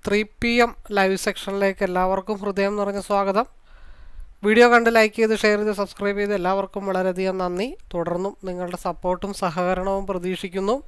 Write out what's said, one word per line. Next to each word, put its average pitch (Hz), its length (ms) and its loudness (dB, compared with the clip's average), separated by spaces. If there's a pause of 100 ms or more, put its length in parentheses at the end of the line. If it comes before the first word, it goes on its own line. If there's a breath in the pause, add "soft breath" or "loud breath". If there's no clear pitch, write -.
ത്രീ 202 120 0 (220)
പി 233 120 0 (120)
എം 233 60 -2 (260)
ലൈവ് 190 280 2
സെക്ഷനിലേക്ക് 196 640 -2
എല്ലാവർക്കും 190 540 0
ഹൃദയം 196 360 -2
നിറഞ്ഞ 202 300 -2
സ്വാഗതം. 196 380 2 (1000 soft breath)
വീഡിയോ 226 260 8
കണ്ട് 233 240 6
ലൈക്ക് 214 220 4
ചെയ്ത്, 220 240 4
ഷെയർ 208 180 4
ചെയ്ത്, 214 100 0 (100)
സബ്സ്ക്രൈബ് 202 420 -4
ചെയ്ത് 202 160 -2
എല്ലാവർക്കും 190 520 -2
വളരെയധികം 185 520 -2
നന്ദി. 180 260 -4 (260)
തുടർന്നും 175 400 -4 (140)
നിങ്ങളുടെ 180 380 -8
സപ്പോർട്ടും 180 460 -4 (100)
സഹകരണവും 185 680 -2
പ്രതീക്ഷിക്കുന്നു. 185 680 -2 (120)